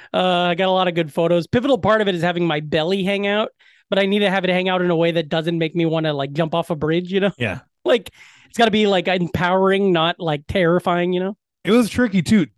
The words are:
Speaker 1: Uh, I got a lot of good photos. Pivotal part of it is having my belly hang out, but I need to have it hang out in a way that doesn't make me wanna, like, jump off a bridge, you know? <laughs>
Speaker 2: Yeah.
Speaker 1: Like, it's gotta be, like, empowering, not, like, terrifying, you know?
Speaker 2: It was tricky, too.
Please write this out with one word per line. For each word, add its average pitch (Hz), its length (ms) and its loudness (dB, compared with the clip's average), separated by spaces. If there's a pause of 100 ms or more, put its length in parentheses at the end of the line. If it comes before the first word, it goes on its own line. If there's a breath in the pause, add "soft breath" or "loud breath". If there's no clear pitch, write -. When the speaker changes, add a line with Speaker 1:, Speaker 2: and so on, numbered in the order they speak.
(120 loud breath)
Speaker 1:
Uh, 180 380 0
I 175 60 0
got 190 100 0
a 190 60 0
lot 185 160 2
of 170 80 -4
good 165 160 -2
photos. 170 340 0
Pivotal 240 320 0
part 214 220 2
of 202 80 0
it 185 80 0
is 165 60 -4
having 175 220 -2
my 156 140 0
belly 160 460 -2
hang 202 240 -2
out, 208 220 -2 (380 soft breath)
but 196 120 0
I 196 60 2
need 202 140 0
to 202 100 2
have 190 120 0
it 180 80 0
hang 185 180 0
out 185 140 0
in 175 80 0
a 170 60 2
way 165 160 2
that 165 160 -2
doesn't 165 300 -2
make 160 180 -2
me 165 100 2
wanna, 160 260 -2
like, 143 200 -4
jump 156 240 -2
off 170 140 -4
a 175 40 -2
bridge, 165 380 -2
you 190 80 0
know? 196 140 0
<laughs> - 40 -20
Speaker 2:
Yeah. 104 220 -4 (240)
Speaker 1:
Like, - 260 0 (380 loud breath)
it's - 100 -14
gotta 226 140 4
be, 214 160 2
like, 185 180 0
empowering, 190 880 0
not, 165 260 0
like, 151 300 -4
terrifying, 175 640 0
you 180 80 -2
know? 190 160 -6 (260)
Speaker 2:
It 165 80 -4
was 226 180 4
tricky, 196 320 0
too. 185 260 2 (120)